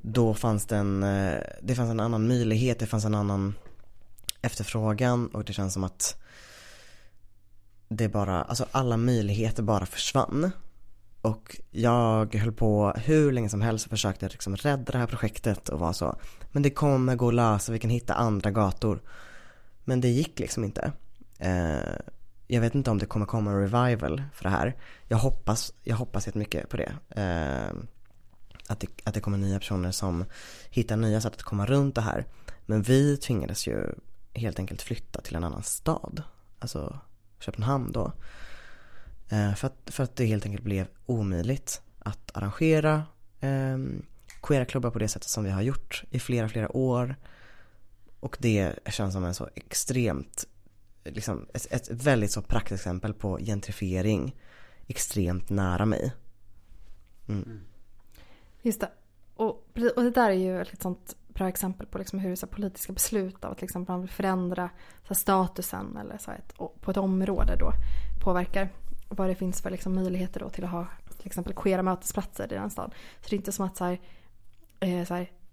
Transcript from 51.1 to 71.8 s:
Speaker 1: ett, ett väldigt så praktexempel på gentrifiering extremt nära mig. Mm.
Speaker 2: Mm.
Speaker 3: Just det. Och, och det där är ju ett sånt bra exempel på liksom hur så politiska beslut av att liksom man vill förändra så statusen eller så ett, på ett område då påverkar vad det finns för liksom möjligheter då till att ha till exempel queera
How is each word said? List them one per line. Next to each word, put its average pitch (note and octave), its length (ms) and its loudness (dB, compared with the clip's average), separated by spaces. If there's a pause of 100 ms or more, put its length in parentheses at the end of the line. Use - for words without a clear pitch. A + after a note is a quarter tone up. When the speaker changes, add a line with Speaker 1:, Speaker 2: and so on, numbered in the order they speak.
Speaker 1:
ett, - 180 -6
ett - 180 -4
väldigt A#2+ 420 4
så G#2+ 100 -2
praktexempel G2 720 0
på F#2 240 -2
gentrifiering G2 960 0 (500)
extremt - 640 0
nära F#2+ 360 2
mig. A2 260 2 (1160)
Mm. G2+ 140 -2
Speaker 2:
Mm. A2 180 -10 (1000)
Speaker 3:
Just A3 180 0
det. G3 100 -2 (460)
Och, A3 140 2 (460)
och B3 60 4
det A#3+ 80 6
där A#3 200 6
är F#3+ 40 6
ju F#3 280 2
ett - 200 -10
sånt - 340 -6 (120)
bra F#3 200 -2
exempel F#3 380 -4
på - 120 -8
liksom F#3+ 200 -6
hur F#3 180 -2
så F3+ 100 -8
politiska F#3+ 460 -6
beslut F#3+ 520 -2
av - 80 -6
att - 80 -10
liksom F#3 280 -6
man F3+ 120 -2
vill F#3 100 -8
förändra F3+ 600 -2 (380)
så G3 60 -4
statusen F3+ 800 0
eller - 220 -10
så - 120 -12
ett, - 240 -12 (260)
på - 100 -4
ett F#3 60 0
område F#3 640 4
då F3 140 8 (480)
påverkar F#3 480 4 (400)
vad F#3+ 200 0
det F#3 60 2
finns F#3 280 0
för F#3+ 80 -2
liksom F#3 240 0
möjligheter F#3 460 0
då - 100 -8
till - 140 -6
att F3 60 -4
ha F3 160 -4 (320)
till - 80 -10
exempel - 280 -4
queera F#3 280 2